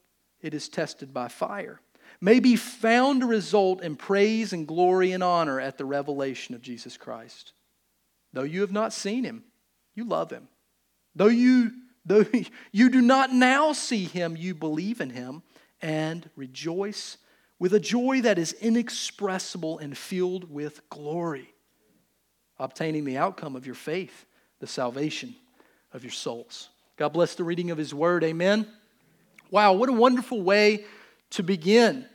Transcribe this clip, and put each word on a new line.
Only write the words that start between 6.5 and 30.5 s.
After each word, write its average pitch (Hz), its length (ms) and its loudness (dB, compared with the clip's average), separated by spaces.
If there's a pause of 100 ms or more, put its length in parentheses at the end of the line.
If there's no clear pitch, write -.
of 117 80 -16
Jesus 120 340 -16
Christ. - 560 -18 (800)
Though 131 100 -6
you 160 200 -4
have 196 100 -2
not 214 200 -2
seen 226 320 -4
him, 117 200 -10 (500)
you 220 100 -10
love 165 260 -4
him. 120 180 -16 (680)
Though 180 120 4
you, 240 460 4 (320)
though 202 200 4 (240)
<laughs> - 240 -20
you 247 180 6
do 262 100 4
not 254 320 4
now 262 400 4
see 220 320 -4
him, 170 320 -6
you 175 180 -6
believe 160 460 -4
in 139 100 -8
him 127 320 -12 (380)
and 160 560 -6
rejoice 165 840 -8 (400)
with 180 160 0
a 214 60 4
joy 247 400 0
that 214 180 4
is 165 140 -2
inexpressible 190 1300 -4
and 143 180 -12
filled 180 540 -4
with 147 400 -10
glory, 151 600 -6 (1080)
obtaining 151 460 -6
the 131 140 -4
outcome 160 380 -4
of 127 100 -16
your 123 80 -12
faith, 165 520 -10 (340)
the 131 60 -14
salvation 135 680 -6 (580)
of 127 120 -16
your 143 80 -16
souls. - 560 -12 (280)
God 147 140 -2
bless 165 240 2
the 180 100 -6
reading 175 260 -2
of 165 80 -6
his 143 140 -6
word. 165 320 2
Amen. 185 420 0 (840)
Wow, 202 240 6
what 233 140 2
a 269 40 2
wonderful 247 500 2
way 208 420 4 (460)